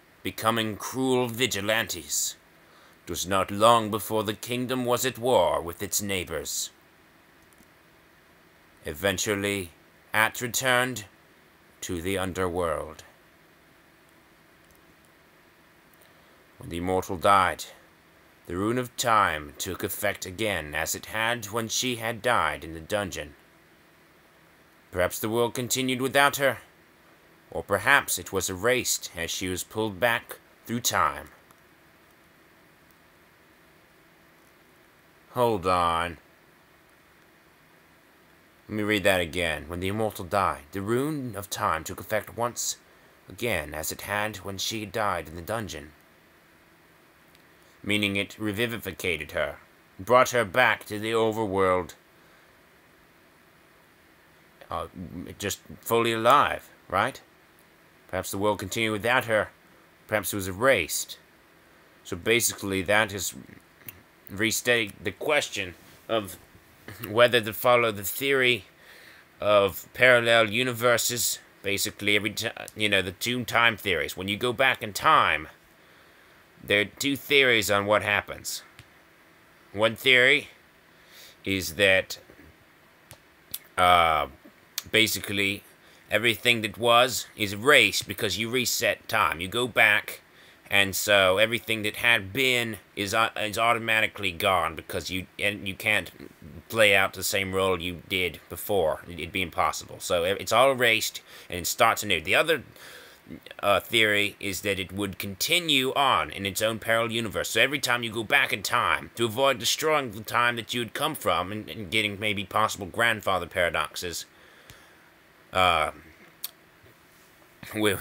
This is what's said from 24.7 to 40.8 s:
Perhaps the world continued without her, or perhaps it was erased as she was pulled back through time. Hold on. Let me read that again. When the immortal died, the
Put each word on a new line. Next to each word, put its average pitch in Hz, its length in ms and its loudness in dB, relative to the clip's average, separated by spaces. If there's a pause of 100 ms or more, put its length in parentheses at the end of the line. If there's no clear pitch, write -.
Perhaps 90 280 0
the 110 100 -2
world 117 240 0
continued 127 480 -2
without 135 360 4
her, 131 220 0 (920)
or 85 100 -6
perhaps 117 560 2
it 87 140 -10
was 95 180 -2
erased 104 680 -2
as 85 140 -4
she - 180 -4
was 90 160 -4
pulled 107 360 -6
back 117 400 0 (260)
through 117 140 -6
time. 76 500 0 (4000)
Hold 113 360 2
on. 85 500 2 (2500)
Let 87 60 -8
me 107 80 -2
read 104 200 2
that 95 160 4
again. 80 480 -2
When 87 140 -8
the 92 80 -2
immortal 104 360 -4
died, 82 460 -2
the 98 100 -6